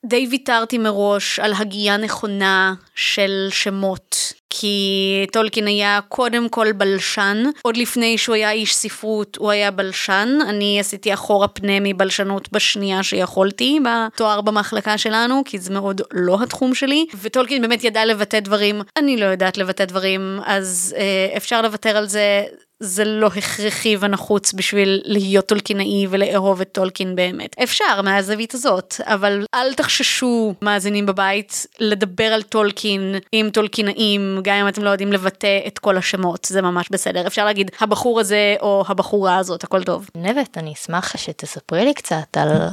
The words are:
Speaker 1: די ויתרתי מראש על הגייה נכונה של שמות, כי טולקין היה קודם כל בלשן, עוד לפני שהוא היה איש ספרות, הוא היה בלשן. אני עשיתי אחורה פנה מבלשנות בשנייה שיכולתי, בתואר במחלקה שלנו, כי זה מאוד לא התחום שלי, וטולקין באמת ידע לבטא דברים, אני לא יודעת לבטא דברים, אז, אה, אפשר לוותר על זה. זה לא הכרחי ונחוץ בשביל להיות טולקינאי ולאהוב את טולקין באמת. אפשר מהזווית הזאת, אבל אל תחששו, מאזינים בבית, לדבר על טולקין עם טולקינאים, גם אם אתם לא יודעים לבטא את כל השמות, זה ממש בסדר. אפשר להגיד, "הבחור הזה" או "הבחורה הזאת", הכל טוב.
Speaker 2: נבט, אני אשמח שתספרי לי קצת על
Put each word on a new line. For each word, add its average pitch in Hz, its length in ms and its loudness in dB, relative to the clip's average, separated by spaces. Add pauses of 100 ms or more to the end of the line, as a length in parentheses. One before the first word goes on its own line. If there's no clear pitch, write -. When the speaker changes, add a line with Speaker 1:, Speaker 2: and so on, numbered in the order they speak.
Speaker 1:
די 240 240 2
ויתרתי 247 480 0
מראש 202 600 0
על 214 200 2
הגייה 202 380 0
נכונה 196 760 0 (200)
של 196 560 0
שמות, 196 800 -4 (180)
כי 196 840 0
טולקין 220 340 0
היה 202 420 2
קודם 240 400 0
כל 214 240 0
בלשן, 196 680 0 (200)
עוד 226 140 0
לפני 226 420 0
שהוא 233 160 0
היה 214 160 2
איש 214 240 -2
ספרות, 214 640 -4
הוא 208 140 0
היה 208 200 2
בלשן. 196 680 0 (100)
אני 202 320 0
עשיתי 202 340 -2
אחורה 202 340 2
פנה 196 320 0
מבלשנות 196 720 0
בשנייה 196 500 0
שיכולתי, 196 840 0
בתואר 226 560 0
במחלקה 214 580 0
שלנו, 233 460 2
כי 208 140 -8
זה 185 140 -8
מאוד 196 280 -2 (120)
לא 180 300 2
התחום 254 320 0
שלי, 285 320 0 (160)
וטולקין 254 400 0
באמת 233 220 0
ידע 220 200 2
לבטא 214 360 2
דברים, 208 420 0 (140)
אני 285 200 2
לא 208 100 2
יודעת 185 300 2
לבטא 185 280 0
דברים, 190 600 -2
אז, 190 540 -2
אה, 196 380 0
אפשר 226 260 -2
לוותר 214 340 0
על 208 120 0
זה. 202 360 2 (360)
זה 202 240 -2
לא 214 220 2
הכרחי 208 760 0
ונחוץ 202 520 0
בשביל 196 520 2
להיות 196 420 2
טולקינאי 202 640 0
ולאהוב 196 500 2
את 190 120 -6
טולקין 185 440 -2
באמת. 180 460 -2
אפשר 240 400 0
מהזווית 202 520 0
הזאת, 233 400 -2 (100)
אבל 202 400 0 (100)
אל 262 200 0
תחששו, 233 880 0
מאזינים 208 440 0
בבית, 196 600 -2 (140)
לדבר 214 520 0
על 220 100 0
טולקין 208 720 0 (180)
עם 220 180 2
טולקינאים, 202 920 0
גם 196 140 2
אם 202 120 2
אתם 208 160 -2
לא 202 60 2
יודעים 202 220 0
לבטא 196 540 0
את 202 120 -10
כל 196 180 2
השמות, 180 480 -2
זה 190 180 0
ממש 175 280 0
בסדר. 180 360 -2
אפשר 208 180 0
להגיד, 196 260 0 (100)
"הבחור 220 400 2
הזה" 208 400 4
או 196 280 2
"הבחורה 190 480 2
הזאת", 185 280 -2
הכל 190 180 0
טוב. 180 320 -4
Speaker 2:
נבט, 214 440 -2
אני 156 140 -8
אשמח 170 440 -6
שתספרי 160 680 -4
לי 285 100 4
קצת - 420 -4
על 151 140 2 (220)